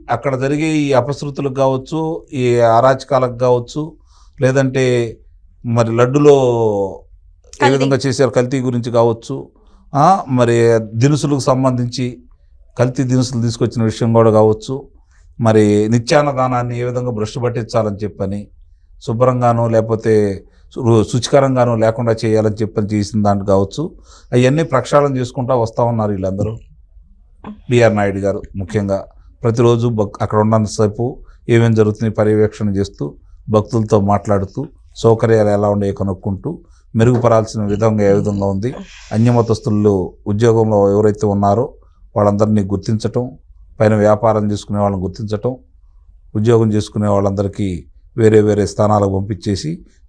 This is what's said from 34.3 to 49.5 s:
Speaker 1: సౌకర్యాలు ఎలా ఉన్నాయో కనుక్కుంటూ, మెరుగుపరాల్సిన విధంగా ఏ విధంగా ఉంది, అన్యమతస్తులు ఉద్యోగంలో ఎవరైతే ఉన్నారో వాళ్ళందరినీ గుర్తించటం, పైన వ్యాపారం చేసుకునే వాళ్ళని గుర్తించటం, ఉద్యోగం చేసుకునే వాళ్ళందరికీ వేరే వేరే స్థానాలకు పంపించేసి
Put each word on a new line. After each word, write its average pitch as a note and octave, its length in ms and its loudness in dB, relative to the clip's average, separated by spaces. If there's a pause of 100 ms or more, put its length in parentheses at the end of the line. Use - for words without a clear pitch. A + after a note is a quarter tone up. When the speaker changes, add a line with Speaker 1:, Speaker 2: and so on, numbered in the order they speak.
Speaker 1:
సౌకర్యాలు A2+ 540 2
ఎలా G2+ 200 0
ఉన్నాయో G2+ 240 -2
కనుక్కుంటూ, G2 640 -6 (360)
మెరుగుపరాల్సిన A2+ 680 2
విధంగా G#2 400 0
ఏ G2 100 4
విధంగా G2+ 320 0
ఉంది, G2 300 -4 (360)
అన్యమతస్తులు G#2+ 1040 0 (140)
ఉద్యోగంలో A2 640 2
ఎవరైతే G#2 340 2
ఉన్నారో G2+ 480 0 (420)
వాళ్ళందరినీ G#2 460 2
గుర్తించటం, G#2+ 720 -4 (480)
పైన A2 160 4
వ్యాపారం G#2+ 560 2
చేసుకునే G#2 280 -6
వాళ్ళని G2+ 220 -2
గుర్తించటం, G#2 560 -6 (800)
ఉద్యోగం A2+ 380 2
చేసుకునే G#2 340 -4
వాళ్ళందరికీ G2 800 -2 (320)
వేరే A2 240 6
వేరే G#2 240 2
స్థానాలకు G2+ 540 0
పంపించేసి G2+ 680 -6 (240)